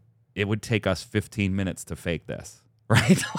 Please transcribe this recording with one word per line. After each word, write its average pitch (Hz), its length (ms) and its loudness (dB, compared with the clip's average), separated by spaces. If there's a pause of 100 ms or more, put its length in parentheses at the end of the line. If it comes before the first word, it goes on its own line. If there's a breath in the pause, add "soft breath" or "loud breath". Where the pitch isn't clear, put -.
(340)
'It 101 140 0
would 107 140 -2
take 110 240 0
us 92 160 2
fifteen 98 520 -2
minutes 95 300 -4
to 82 120 -10
fake 82 300 -6
this,'" - 360 -12 (120)
<laughs> - 140 -16
right? 120 340 6 (160)